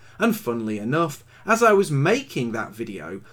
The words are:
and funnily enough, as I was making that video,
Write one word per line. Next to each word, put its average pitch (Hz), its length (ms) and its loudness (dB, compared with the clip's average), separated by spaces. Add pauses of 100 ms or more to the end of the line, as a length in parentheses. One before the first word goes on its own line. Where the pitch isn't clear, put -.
(180)
and 220 180 2
funnily 110 440 -4
enough, 143 440 -2 (220)
as 226 160 2
I 226 120 8
was 196 180 4
making 143 640 0
that 110 180 -6
video, 98 480 -10 (140)